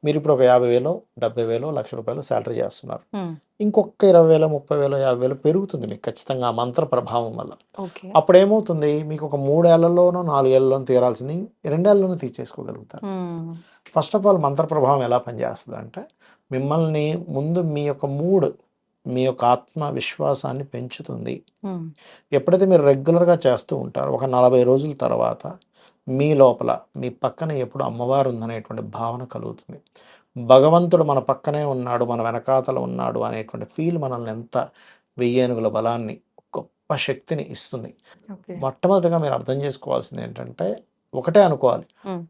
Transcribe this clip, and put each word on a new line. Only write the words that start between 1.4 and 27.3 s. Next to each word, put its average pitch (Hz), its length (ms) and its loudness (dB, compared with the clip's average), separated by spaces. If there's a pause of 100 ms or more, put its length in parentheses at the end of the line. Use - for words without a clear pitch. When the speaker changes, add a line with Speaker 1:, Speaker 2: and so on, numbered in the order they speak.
Speaker 1:
వేలో, 117 280 -4
లక్ష 127 240 -6
రూపాయలు 117 260 -8
శాలరీ 117 340 -4
చేస్తున్నారు. - 640 -8
Speaker 2:
మ్మ్. 170 180 -8 (260)
Speaker 1:
ఇంకొక 208 420 0
ఇరవై 170 240 8
వేలు, 160 200 6
ముప్పై 147 300 -2
వేలు, 139 200 0
యాభై 131 220 0
వేలు 127 140 0
పెరుగుతుంది 156 540 -2
మీకు 107 180 -10
ఖచ్చితంగా 123 420 -4
ఆ 117 40 0
మంత్ర 123 340 -2
ప్రభావం 117 520 -4
వల్ల. - 140 -12 (280)
Speaker 2:
ఓకే. 185 360 -14
Speaker 1:
అప్పుడు 180 220 6
ఏమవుతుంది, 170 680 2
మీకు 151 220 -8
ఒక 143 100 -6
మూడేళ్లలోనో, 170 880 4
నాలుగేళ్లలోనో 131 640 4
తీరాల్సింది 127 640 0 (180)
రెండేళ్లలోనో 185 500 2
తీర్చేసుకోగలుగుతారు. - 920 -12
Speaker 2:
మ్మ్. 170 500 -8 (420)
Speaker 1:
First 190 240 -2
of 202 80 4
all, 185 120 4
మంత్ర 143 240 0
ప్రభావం 139 380 2
ఎలా 123 140 0
పనిచేస్తుంది 120 600 -6
అంటే, 113 240 -14 (500)
మిమ్మల్ని 156 800 -2
ముందు 156 320 -2
మీ 147 240 -4
యొక్క 147 200 -4
మూడ్, 156 400 0 (640)
మీ 127 180 -2
యొక్క 127 200 -2
ఆత్మవిశ్వాసాన్ని 139 1160 -4
పెంచుతుంది. 123 800 -10 (220)
Speaker 2:
మ్మ్. 170 260 -10 (420)
Speaker 1:
ఎప్పుడైతే 180 320 2
మీరు 175 180 4
రెగ్యులర్గా 165 540 4 (100)
చేస్తూ 127 300 0
ఉంటారో, 131 340 -6
ఒక 127 140 -2
నలభై 127 380 4
రోజుల 139 280 2
తర్వాత 123 600 -2 (560)
మీ 143 240 0
లోపల, 127 440 4 (200)
మీ 123 120 -6
పక్కన 156 420 -6